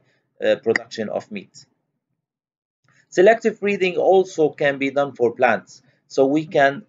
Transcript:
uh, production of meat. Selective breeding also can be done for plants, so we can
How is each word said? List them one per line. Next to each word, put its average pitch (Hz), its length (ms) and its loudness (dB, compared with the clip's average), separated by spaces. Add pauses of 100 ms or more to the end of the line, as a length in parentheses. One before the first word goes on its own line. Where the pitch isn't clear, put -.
(440)
uh, 107 140 2
production 107 520 -6
of - 220 -10
meat. - 340 -18 (1400)
Selective 220 500 2
breeding 185 380 -2
also 170 520 2
can 139 280 -2
be 135 140 -4
done 139 220 -4
for 117 180 0
plants, 117 500 -2 (260)
so 135 180 0
we 151 200 -2
can 143 440 0